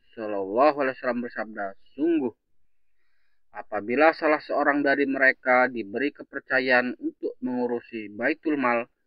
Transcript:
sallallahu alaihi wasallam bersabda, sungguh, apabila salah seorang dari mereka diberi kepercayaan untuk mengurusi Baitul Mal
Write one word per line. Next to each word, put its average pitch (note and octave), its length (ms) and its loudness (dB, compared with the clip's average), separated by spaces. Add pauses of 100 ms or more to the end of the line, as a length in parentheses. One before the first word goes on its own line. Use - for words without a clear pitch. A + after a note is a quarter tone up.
(200)
sallallahu G#2+ 640 0
alaihi C3 160 -2
wasallam A#2+ 240 -4
bersabda, A2 560 -8 (160)
sungguh, D3 400 0 (1200)
apabila A2 560 2
salah D3+ 320 0
seorang C#3+ 400 0
dari C#3 240 2
mereka C3 640 4
diberi A#2 400 -4
kepercayaan C3 880 0
untuk - 400 -8
mengurusi A#2+ 720 -4
Baitul C#3+ 480 -2
Mal A#2+ 320 0 (160)